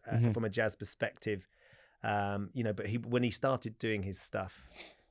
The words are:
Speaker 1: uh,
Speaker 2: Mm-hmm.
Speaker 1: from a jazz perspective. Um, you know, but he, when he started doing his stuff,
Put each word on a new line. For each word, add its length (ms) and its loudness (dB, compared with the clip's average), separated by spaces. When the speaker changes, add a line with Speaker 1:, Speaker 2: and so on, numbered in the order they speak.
Speaker 1:
uh, 60 2
Speaker 2:
Mm-hmm. 160 6
Speaker 1:
from 140 2
a 40 0
jazz 260 0
perspective. 720 -4
Um, 500 0
you 100 0
know, 100 2
but 120 -6
he, 120 0
when 260 2
he 80 4
started 480 -2
doing 240 0
his 180 -4
stuff, 480 -6